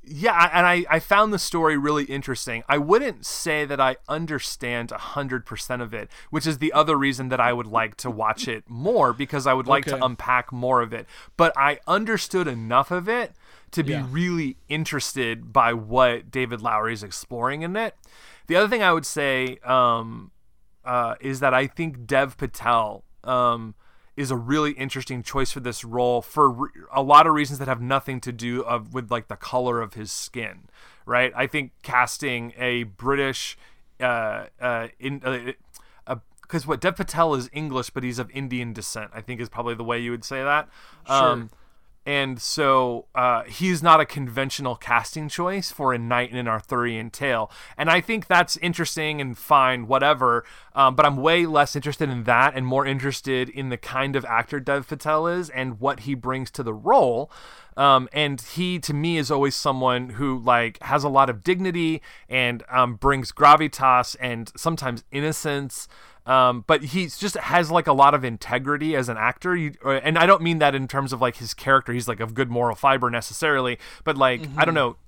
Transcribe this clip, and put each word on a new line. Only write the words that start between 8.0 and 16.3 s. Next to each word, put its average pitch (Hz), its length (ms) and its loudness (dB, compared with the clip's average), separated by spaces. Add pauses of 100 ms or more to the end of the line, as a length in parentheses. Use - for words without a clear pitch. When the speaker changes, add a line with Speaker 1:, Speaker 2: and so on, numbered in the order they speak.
Speaker 1:
watch 110 360 -4
it 113 220 -10
more, 135 440 2
because 135 340 -4
I 143 60 4
would 127 140 -2
like 135 180 2
to 139 100 -4
Speaker 2:
Okay. 127 100 0
Speaker 1:
unpack 123 460 -2
more 123 300 0
of 110 120 -6
it. 110 140 -12 (300)
But 165 200 4
I 139 300 2
understood 190 600 -2
enough 120 440 0
of 180 180 -4
it 233 220 -4 (400)
to 165 120 -2
be 143 100 -2
Speaker 2:
Yeah. 143 160 -4
Speaker 1:
really 165 480 -2 (120)
interested 123 840 -4
by 117 220 4
what 120 560 2
David 123 320 -6